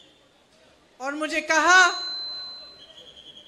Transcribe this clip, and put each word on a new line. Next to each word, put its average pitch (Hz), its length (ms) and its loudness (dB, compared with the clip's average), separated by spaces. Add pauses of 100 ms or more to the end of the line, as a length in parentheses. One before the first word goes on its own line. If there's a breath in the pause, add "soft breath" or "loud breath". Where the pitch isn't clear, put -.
(1000)
और 277 140 -8
मुझे 302 260 -4
कहा 339 680 4 (1400)